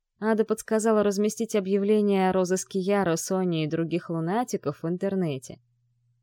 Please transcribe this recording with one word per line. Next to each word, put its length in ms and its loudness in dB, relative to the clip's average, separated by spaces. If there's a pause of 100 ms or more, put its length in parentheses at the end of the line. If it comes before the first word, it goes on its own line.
(200)
Ада 260 2
подсказала 580 2
разместить 520 0
объявление 760 2
о 40 2
розыске 460 0
Яра, 380 2
Сони 480 0
и 20 0
других 420 -4
лунатиков 720 -4
в 60 -4
интернете. 720 -4 (640)